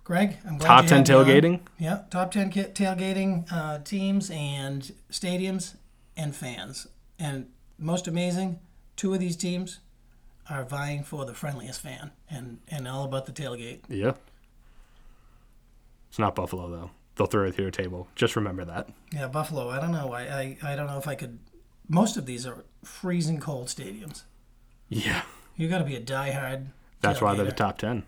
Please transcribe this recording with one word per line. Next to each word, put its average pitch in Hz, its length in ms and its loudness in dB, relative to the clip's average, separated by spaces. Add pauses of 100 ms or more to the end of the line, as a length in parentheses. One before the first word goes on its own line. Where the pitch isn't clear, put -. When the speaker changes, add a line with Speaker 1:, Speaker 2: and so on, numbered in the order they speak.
Speaker 1:
Greg, 185 340 0 (100)
I'm 156 120 -6
glad - 80 -2
Speaker 2:
Top 127 180 12
Speaker 1:
you 165 60 4
Speaker 2:
ten 143 80 12
Speaker 1:
had 135 100 8
me 139 60 12
on. 135 120 12
Speaker 2:
tailgating? 160 340 8 (180)
Speaker 1:
Yeah, 170 200 -2 (120)
top 185 220 -2
ten 196 180 0
ki-, 196 140 0
tailgating, 190 880 0
uh, 156 260 -4
teams 196 520 0
and 139 640 -6 (180)
stadiums 185 680 -4 (400)
and 147 200 -4
fans. 123 500 -10 (320)
And 139 300 -6 (300)
most 170 300 -2
amazing, 175 520 -2 (360)
two 190 180 0
of 185 60 0
these 180 160 -2
teams 180 440 -4 (720)
are 135 140 -6
vying 143 380 -6
for 143 220 -8
the 123 100 -10
friendliest 131 460 -8
fan 143 300 -14 (200)
and, 123 280 -10 (100)
and 139 180 -8
all 135 180 -6
about 135 220 -6
the 131 60 -14
tailgate. 123 560 -10
Speaker 2:
Yeah. 107 240 0 (2000)
It's - 80 -6
not 104 160 2
Buffalo, 90 360 -6
though. 85 200 -12 (260)
They'll 104 100 2
throw 98 200 2
it 92 80 -2
through 98 140 -2
a - 20 -4
table. 90 440 -6
Just - 220 0
remember 95 280 -2
that. 85 240 -8 (240)
Speaker 1:
Yeah, 139 160 -6
Buffalo, 147 420 -4
I 131 100 -4
don't 170 120 -2
know. 143 200 -4
I, 120 100 -8
I, 139 500 -8
I 143 40 -6
don't 147 100 -4
know 139 120 -6
if 139 100 -8
I 139 60 -6
could. 120 240 -12 (500)
Most 208 280 4
of 135 100 -6
these 123 200 -8
are - 180 -12 (180)
freezing 165 580 -2
cold 135 280 -8
stadiums. - 540 -12 (680)
Speaker 2:
Yeah. - 340 -2 (340)
Speaker 1:
You 165 120 -2
gotta 175 160 0
be 143 120 -4
a 117 40 -8
diehard 135 680 -4 (340)
Speaker 2:
That's 101 200 2
why 101 140 4
they're 101 100 2
the 101 80 0
Speaker 1:
tailgater - 40 -16
Speaker 2:
top 98 220 0
ten. 110 300 -4